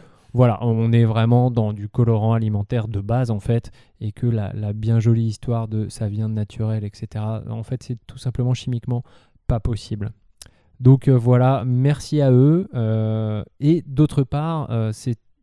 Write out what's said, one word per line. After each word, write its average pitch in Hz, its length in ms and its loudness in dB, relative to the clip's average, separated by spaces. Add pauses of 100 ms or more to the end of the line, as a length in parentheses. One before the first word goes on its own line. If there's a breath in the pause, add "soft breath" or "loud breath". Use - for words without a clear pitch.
(340 soft breath)
Voilà, 120 300 4
on 113 280 2
est 117 140 6
vraiment 117 440 4
dans 110 240 0
du 104 160 -8
colorant 113 440 2
alimentaire 107 540 -2
de 101 140 -4
base, 117 300 -2
en 104 80 -4
fait, 117 320 -2 (280 soft breath)
et 107 120 -8
que - 160 -4
la, 107 260 -2
la 104 200 -6
bien 110 260 0
jolie 113 260 4
histoire 113 420 -4
de « 107 220 -4
ça 110 180 -6
vient 107 220 -4
de 110 60 -4
naturel », 110 500 -4
et 101 80 -8
cetera, 107 560 -8
en 110 140 -8
fait, - 180 -8
c'est 120 240 -10
tout - 140 -20
simplement 123 340 -2
chimiquement 123 500 -4 (440 soft breath)
pas 120 120 0
possible. 107 520 -6 (680 soft breath)
Donc, 131 280 6
euh, 131 100 6
voilà, 123 480 2
merci 139 560 0
à 135 100 4
eux, 147 440 4
euh, 110 680 -2 (160)
et 156 280 2
d'autre 143 340 2
part, 151 480 -4
euh, 110 240 -2
c'est, 117 240 -6 (260)